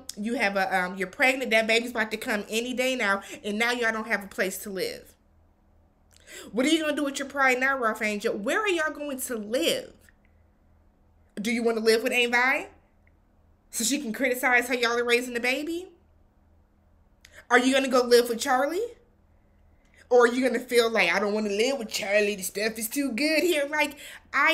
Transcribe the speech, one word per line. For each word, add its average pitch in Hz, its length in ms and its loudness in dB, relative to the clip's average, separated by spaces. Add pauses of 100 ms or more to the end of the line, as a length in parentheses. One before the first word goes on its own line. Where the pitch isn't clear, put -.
(180)
You 220 180 -4
have 202 200 0
a, 190 200 0
um, 185 220 -2
you're 185 100 -4
pregnant. 262 440 0
That 220 140 4
baby's 233 260 2
about 220 200 -2
to 220 60 -6
come 214 320 -4
any 233 240 -2
day 254 220 -2
now, 202 260 0 (220)
and 208 140 -4
now 233 140 0
y'all 240 200 0
don't 220 160 -4
have 208 160 -2
a 196 40 -14
place 190 320 -4
to - 100 -12
live." 143 440 -8 (1400)
What 240 140 2
are 302 40 4
you 320 120 4
gonna 302 140 -2
do 294 80 0
with 277 160 -4
your 262 80 -6
pride 262 320 2
now, 269 180 2
Ralph 226 240 -2
Angel? 214 340 -2
Where 262 260 -2
are 427 60 0
y'all 320 240 0
going 294 280 -8
to 254 160 -8
live? 220 580 -2 (1500)
Do 214 120 -2
you 233 120 -2
wanna 226 160 2
live 226 240 4
with 254 80 0
Aunt 240 200 0
Vi? 262 360 0 (1040)
So - 120 -6
she 262 160 -2
can 226 140 -6
criticize 247 540 0
how 262 60 -4
y'all 240 240 0
are 240 60 0
raising 240 300 0
the 240 60 -4
baby? 302 480 -4 (1600)
Are 247 100 6
you 262 140 4
gonna 269 140 2
go 254 140 4
live 240 280 6
with 220 100 -4
Charlie? 285 460 0 (1200)
Or 240 160 8
are - 20 8
you 254 200 2
gonna 240 120 -2
feel 233 300 2
like, 196 220 2
"I 180 80 2
don't 208 140 0
wanna 214 160 -2
live 240 300 0
with 240 100 -10
Charlie, 208 460 0
the 185 80 -10
stuff 214 340 -4
is 226 120 -6
too 277 220 -4
good 294 320 0
here"? 302 240 0
Like, 294 280 -2 (380)
I 294 200 4